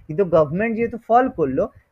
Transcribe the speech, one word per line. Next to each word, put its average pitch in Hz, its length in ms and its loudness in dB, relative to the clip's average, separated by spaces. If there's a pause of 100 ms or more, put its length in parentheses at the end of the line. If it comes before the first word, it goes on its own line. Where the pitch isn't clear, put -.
কিন্তু 156 180 -2
government 170 520 0
যেহেতু 233 220 -6
fall 247 300 2
করলো 160 400 -2 (240)